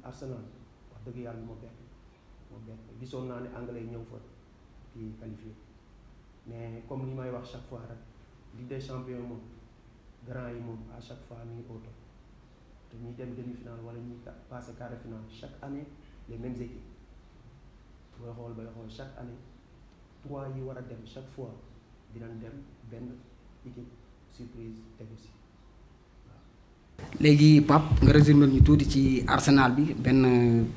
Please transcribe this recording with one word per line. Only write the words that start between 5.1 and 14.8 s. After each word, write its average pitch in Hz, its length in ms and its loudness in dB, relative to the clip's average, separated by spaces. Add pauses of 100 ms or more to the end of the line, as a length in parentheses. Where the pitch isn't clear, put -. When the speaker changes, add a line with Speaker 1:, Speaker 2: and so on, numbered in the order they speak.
Speaker 1:
qualifié. 110 360 -18 (920)
Mais 117 380 -14
comme 135 240 -12
li 131 60 -12
may 127 180 -10
wax - 200 -14
chaque 127 160 -18
fois 117 200 -16
rek, 117 100 -18 (560)
Ligue 123 140 -18
des 135 120 -12
Champions 127 440 -12
moom, 113 180 -14 (840)
grand 127 200 -12
yi 120 140 -14
moom, 113 160 -14 (180)
à 117 40 -20
chaque 123 260 -20
fois 117 160 -20
mi 117 160 -16
ngi 117 80 -18
au 113 160 -18
top. 113 140 -20 (920)
Te - 80 -20
ñiy 117 220 -16
dem 123 160 -14
demi-finale 117 480 -16
wala 117 160 -16
ñiy 120 240 -16
ca-, - 160 -20 (100)
passé 120 300 -18
quart 123 120 -14